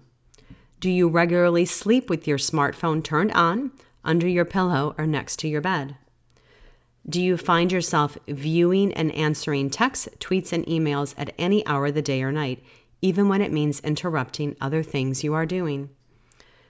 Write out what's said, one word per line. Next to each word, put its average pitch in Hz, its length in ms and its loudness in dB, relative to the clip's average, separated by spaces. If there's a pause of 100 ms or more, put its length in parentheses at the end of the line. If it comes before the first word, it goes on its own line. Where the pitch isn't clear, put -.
(800)
Do 185 100 -2
you 180 200 4
regularly 170 560 4
sleep 240 440 0
with 160 200 -2
your 143 80 2
smartphone 156 640 0
turned 160 300 0
on, 190 380 2 (340)
under 170 240 2
your 175 160 2
pillow, 175 520 0
or 156 80 -2
next 151 340 -2
to 156 100 -4
your 151 100 -2
bed? 143 380 -4 (1120)
Do 170 120 -2
you 180 140 2
find 170 380 2
yourself 165 520 0
viewing 170 680 2
and 160 180 0
answering 147 580 0
texts, 247 380 -2 (140)
tweets, 185 320 -2
and 170 120 -2
emails 147 520 0
at - 200 -8
any 190 300 2
hour 143 200 0
of 143 60 -2
the 151 80 -2
day 135 220 0
or 135 80 -2
night, 139 320 -4 (380)
even 190 280 4
when 196 120 4
it 202 100 0
means 147 300 0
interrupting 151 800 -4
other 139 220 -2
things 131 420 -2
you 151 120 -2
are 160 100 0
doing? 151 440 -4 (800)